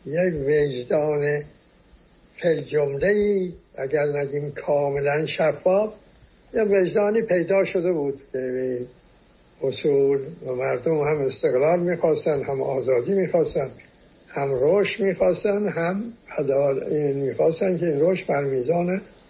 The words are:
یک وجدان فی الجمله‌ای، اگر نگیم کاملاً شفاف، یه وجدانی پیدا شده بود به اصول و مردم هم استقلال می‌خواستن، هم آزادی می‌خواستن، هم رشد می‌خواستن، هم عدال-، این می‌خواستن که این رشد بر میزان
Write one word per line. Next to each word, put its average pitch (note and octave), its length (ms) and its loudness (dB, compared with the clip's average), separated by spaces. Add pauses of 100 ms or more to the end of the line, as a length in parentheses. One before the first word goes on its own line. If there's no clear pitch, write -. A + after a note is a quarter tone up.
یک E3+ 280 0 (140)
وجدان D3 960 0 (1000)
فی C3+ 60 0
الجمله‌ای، E3 1040 0 (260)
اگر C#3+ 280 -2
نگیم C#3+ 460 -4
کاملاً C#3+ 760 0
شفاف، F#3+ 680 0 (600)
یه A3+ 100 2
وجدانی G3+ 580 2
پیدا F3+ 440 2
شده F3+ 260 -2
بود C#3+ 300 -4 (100)
به B2+ 480 -4 (840)
اصول C#3 560 2 (280)
و B2+ 80 -4
مردم C3+ 440 0
هم D3 220 0
استقلال C#3+ 580 2
می‌خواستن، E3 640 0
هم C3+ 180 -4
آزادی C3 520 0
می‌خواستن، D#3+ 560 0 (580)
هم C#3 260 -4
رشد E3 460 2
می‌خواستن، G3 680 0
هم F3+ 360 -2 (340)
عدال-، C3+ 460 0
این D3 320 0
می‌خواستن D#3 640 0
که F3 80 -2
این D3+ 160 0
رشد - 260 2
بر C#3+ 160 0
میزان E3 580 0 (280)